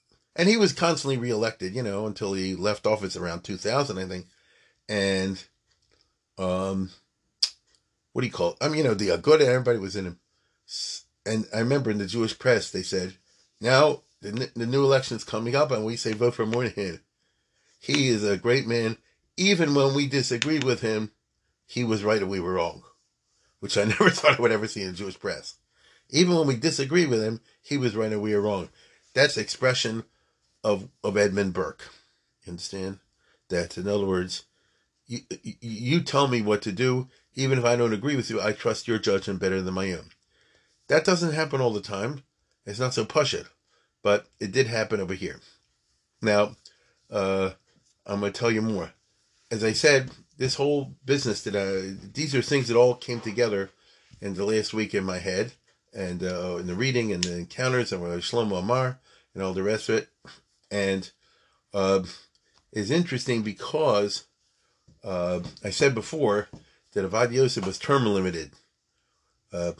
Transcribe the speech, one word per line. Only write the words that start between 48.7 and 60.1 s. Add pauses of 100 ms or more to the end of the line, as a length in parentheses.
As
I
said, (260)
this
whole (100)
business
that
I, (160)
these
are
things
that
all
came
together (500)
in
the
last
week
in
my
head, (420)
and,
uh,
in
the
reading
and
the
encounters
and
with
Shlomo
Amar (340)
and
all
the
rest
of
it. (640)